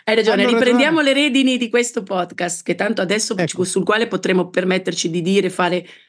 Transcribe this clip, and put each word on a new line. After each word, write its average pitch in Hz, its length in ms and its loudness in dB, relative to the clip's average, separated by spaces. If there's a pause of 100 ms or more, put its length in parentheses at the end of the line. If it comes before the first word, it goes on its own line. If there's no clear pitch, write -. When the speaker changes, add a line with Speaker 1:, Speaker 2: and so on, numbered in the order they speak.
Speaker 1:
Hai 220 120 0
ragione, 208 280 2
Speaker 2:
Hanno 240 100 2
Speaker 1:
riprendiamo 254 460 4
Speaker 2:
ragione. 269 160 2
Speaker 1:
le 285 120 2
redini 254 300 2
di 240 120 -4
questo 240 340 -2
podcast, 175 600 -6
che 180 120 -2
tanto 202 260 -2
adesso, 202 360 -2
Speaker 2:
Ecco. 180 280 -2
Speaker 1:
sul 185 180 -2
quale 220 240 2
potremo 185 420 0
permetterci 185 640 -2
di 175 100 -2
dire, 185 300 0
fare 180 340 -2 (240)